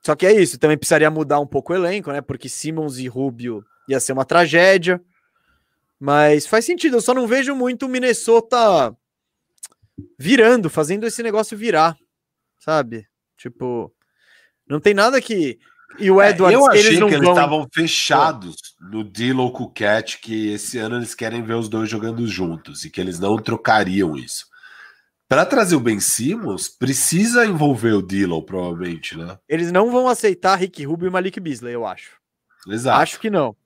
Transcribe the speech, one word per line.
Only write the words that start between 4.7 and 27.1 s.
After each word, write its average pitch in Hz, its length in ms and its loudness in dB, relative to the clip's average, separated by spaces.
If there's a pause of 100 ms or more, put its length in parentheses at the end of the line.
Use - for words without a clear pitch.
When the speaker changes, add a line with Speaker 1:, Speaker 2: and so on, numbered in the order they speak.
Speaker 1:
Mas 147 480 4
faz 220 200 0
sentido, 330 300 -2
eu 226 40 4
só 247 140 0
não 254 120 -2
vejo 262 280 0
muito 254 320 -4
o - 20 -6
Minnesota 226 1040 2 (1200)
virando, 220 520 4
fazendo 185 360 -2
esse 226 160 -6
negócio 220 340 -4
virar, 170 400 2 (600)
sabe? 120 480 -4 (300)
Tipo, 120 560 -8 (760)
não 147 120 -4
tem 202 140 4
nada 240 260 2
que, 160 380 -4 (400)
e 196 120 0
o 190 100 8
Speaker 2:
É, 202 100 8
Speaker 1:
Edwards, 180 280 4
Speaker 2:
eu 277 120 8
achei 208 160 6
Speaker 1:
eles 202 140 4
não 214 80 4
Speaker 2:
que 165 60 4
eles 147 100 2
Speaker 1:
vão 180 100 6
Speaker 2:
estavam 147 380 0
fechados 143 840 -2 (240)
no 104 240 -10
deal 123 480 -2
com 127 120 -10
o - 60 -14
Cat, 107 480 -2
que 110 340 -6
esse 104 260 -10
ano 113 180 -6
eles 120 180 -8
querem 117 280 -8
ver 113 120 -6
os 113 140 -4
dois 110 200 -4
jogando 113 380 -6
juntos 85 580 -8
e - 60 -16
que 98 100 -10
eles 92 180 -6
não 98 180 0
trocariam 98 800 0
isso. - 340 -14 (760)
Pra 156 180 2
trazer 180 300 2
o 135 40 2
Ben 113 180 0
Simmons, 131 680 -4
precisa 208 760 0